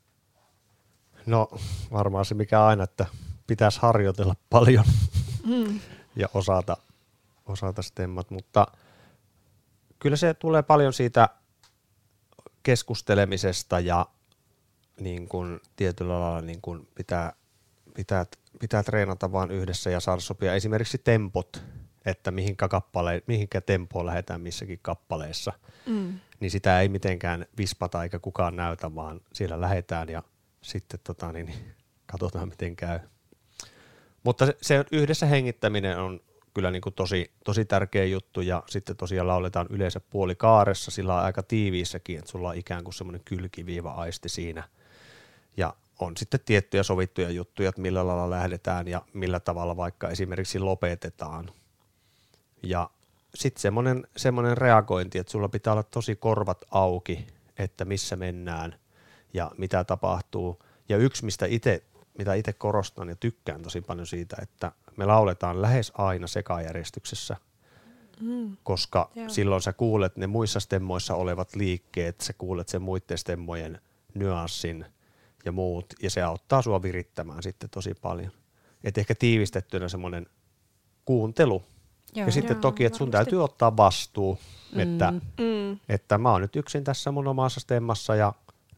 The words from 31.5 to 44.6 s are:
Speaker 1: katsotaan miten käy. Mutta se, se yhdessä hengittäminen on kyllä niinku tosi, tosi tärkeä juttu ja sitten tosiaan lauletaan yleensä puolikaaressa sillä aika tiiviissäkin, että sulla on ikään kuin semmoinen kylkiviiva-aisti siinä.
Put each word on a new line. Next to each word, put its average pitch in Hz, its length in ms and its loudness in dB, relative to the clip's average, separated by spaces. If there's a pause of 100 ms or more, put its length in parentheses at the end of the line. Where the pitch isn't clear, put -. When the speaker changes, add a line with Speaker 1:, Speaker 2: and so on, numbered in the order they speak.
Speaker 1:
katsotaan 92 380 -4
miten 87 260 -8
käy. 85 240 -4 (1200)
Mutta 123 220 4
se, 143 160 2
se 139 300 2
yhdessä 156 340 2
hengittäminen 107 760 2
on 92 200 -6 (340)
kyllä 92 180 0
niinku 92 200 -6
tosi, 90 400 -2 (140)
tosi 104 200 0
tärkeä 98 400 2
juttu 95 360 -4
ja 90 280 -2
sitten 98 280 -8
tosiaan 90 300 -2
lauletaan 90 420 0
yleensä 92 300 -2
puolikaaressa 101 920 4
sillä 90 300 0
aika 92 220 -2
tiiviissäkin, 90 760 -2
että - 120 -16
sulla 90 180 -6
on 85 60 -8
ikään 87 280 -8
kuin 90 100 -14
semmoinen 90 320 -12
kylkiviiva-aisti 87 1040 -8
siinä. 82 340 -8 (920)